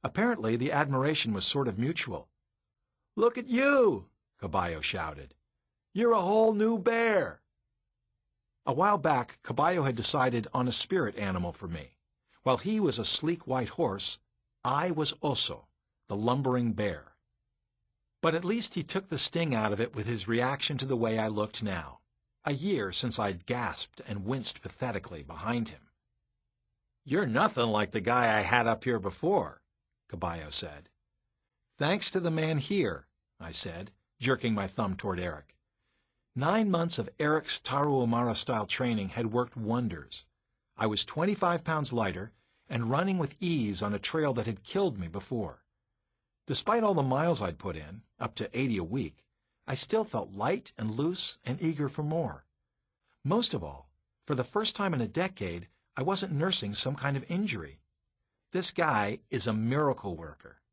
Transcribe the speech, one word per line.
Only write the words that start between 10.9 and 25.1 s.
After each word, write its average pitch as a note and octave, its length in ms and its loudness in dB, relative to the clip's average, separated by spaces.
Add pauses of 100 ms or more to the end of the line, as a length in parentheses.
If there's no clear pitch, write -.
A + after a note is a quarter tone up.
animal F#2 340 -2
for - 160 -12
me. D#2+ 300 -10 (460)
While B2+ 140 2
he A3 220 -2
was D3 200 2
a G#2+ 60 -2
sleek - 420 0
white B2 220 -2
horse, G2+ 500 -2 (440)
I D3 280 0
was D3+ 220 0 (100)
Oso, - 420 0 (420)
the G2+ 80 -4
lumbering B2 580 2
bear. F#2 420 -4 (1040)
But D#3+ 140 2
at F3 100 -2
least A3 300 0
he E3+ 80 -4
took - 260 -4
the D3+ 80 -2
sting D#3+ 380 0
out G#2+ 180 2
of G2 60 -4
it A#2+ 160 -2
with G#2+ 100 -4
his G#2 220 -4
reaction B2 500 0
to B2 80 -2
the C3+ 100 0
way A2+ 220 0
I A2 100 0
looked G#2+ 360 -4
now, E2 380 -6 (420)
a D3 100 -2
year C#3+ 380 -2
since A2+ 260 0
I'd G2 300 -2
gasped A#2+ 600 -6
and G2 180 -8
winced B2 360 -2
pathetically F#2+ 640 -6